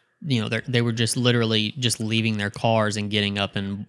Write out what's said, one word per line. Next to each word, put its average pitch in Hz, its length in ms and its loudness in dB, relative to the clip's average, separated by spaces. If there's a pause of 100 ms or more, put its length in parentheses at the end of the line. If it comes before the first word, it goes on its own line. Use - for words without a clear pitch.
(260)
you 127 160 0
know, 107 60 -4
they're, 113 180 -4
they 120 160 0
were 117 100 2
just 113 240 -2
literally 113 640 2
just 123 220 -2
leaving 110 380 0
their 101 120 -2
cars 110 460 2
and 104 120 -4
getting 101 300 0
up 98 160 -2
and, 98 340 -4